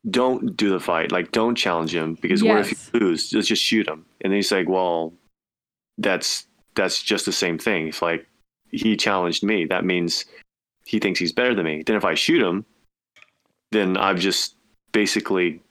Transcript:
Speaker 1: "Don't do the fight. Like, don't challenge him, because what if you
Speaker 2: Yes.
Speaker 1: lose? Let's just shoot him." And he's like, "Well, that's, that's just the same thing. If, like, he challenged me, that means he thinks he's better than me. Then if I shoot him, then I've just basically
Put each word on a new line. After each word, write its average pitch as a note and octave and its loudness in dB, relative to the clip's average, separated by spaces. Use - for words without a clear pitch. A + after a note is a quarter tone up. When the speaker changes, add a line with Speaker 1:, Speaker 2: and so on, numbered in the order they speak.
Speaker 1:
"Don't B2 0
do G#2 2
the F#2 2
fight. D#2+ 0
Like, F2+ -2
don't A#2 2
challenge E2+ 0
him, D#2+ -2
because F#2+ 2
what A3 4
if G3 -2
you - -4
Speaker 2:
Yes. - -20
Speaker 1:
lose? F#2+ 2
Let's G#2+ 2
just G#2 0
shoot G#2+ 2
him." D#2 -8
And F#2+ 0
he's G2+ 0
like, F#2 2
"Well, F2 0
that's, G2+ -2
that's - 0
just - -2
the G2 -2
same E2+ 0
thing. E2 -2
If, - -10
like, E2 -2
he A2 0
challenged F2+ 0
me, G2+ 0
that F2+ -2
means F2 -2
he G#2+ -2
thinks F#2 0
he's E2+ -2
better B2 2
than F2 0
me. D#2 -4
Then A2 2
if G2+ 0
I E2+ 2
shoot D#3 2
him, F#2 0
then F#2+ 2
I've F#2+ 2
just - -2
basically F#2 0